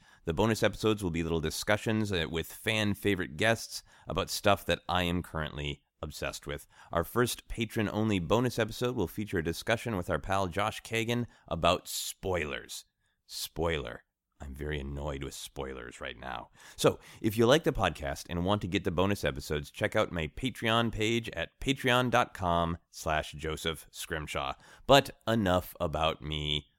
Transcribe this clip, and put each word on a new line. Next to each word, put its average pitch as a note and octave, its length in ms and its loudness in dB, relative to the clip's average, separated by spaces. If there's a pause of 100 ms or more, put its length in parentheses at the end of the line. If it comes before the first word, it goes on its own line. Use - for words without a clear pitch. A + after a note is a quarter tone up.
(260)
The E2 80 0
bonus G#2+ 280 2
episodes G#2+ 400 2
will F2+ 100 0
be E2 120 0
little E2 160 2
discussions, G#2 720 0
uh, E2 180 0
with D#2+ 220 -4
fan G#2+ 420 0
favorite F2+ 440 -2
guests A2 460 0 (240)
about E2+ 220 -2
stuff - 360 2
that E2+ 220 2
I F2+ 160 2
am F2 200 2
currently D2 580 -6 (200)
obsessed C#2+ 440 -8
with. C#2+ 220 -8 (240)
Our E2+ 140 0
first - 420 0
patron-only G#2+ 720 0
bonus A2+ 400 2
episode B2 360 -2
will F#2+ 120 0
feature G2+ 320 -2
a D#2+ 40 0
discussion A2 520 -2
with F2 140 -4
our D#2+ 100 0
pal G2 280 0
Josh G2+ 360 -2
Kagan A2+ 420 -2 (220)
about E2+ 400 2
spoilers. - 960 -4 (420)
Spoiler. D2 800 -4 (380)
I'm C#2 140 -10
very D2 240 -4
annoyed C#2 420 -6
with C2+ 120 -8
spoilers C2 640 -10
right C2 180 -10
now. B1 300 -10 (300)
So, A#2 220 2 (200)
if G#2 160 0
you A2+ 100 6
like D3 200 6
the D3 80 2
podcast D2+ 560 -2
and E2+ 160 -2
want G#2 160 2
to G2 80 -4
get F2 160 0
the G2 60 2
bonus F#2+ 340 2
episodes, D2 440 -2
check - 280 -2
out G#2+ 160 2
my D#2+ 140 -2
Patreon A#2 680 0
page A2 400 0
at - 260 -8
patreon B2+ 500 2
dot A#2+ 240 2
com E2+ 440 2 (120)
slash D#2 440 -2
Joseph D#2 580 -4
Scrimshaw. D2+ 640 -6 (340)
But C3+ 220 8 (180)
enough F#2 540 2
about D#2+ 400 0
me. D2 460 -2 (120)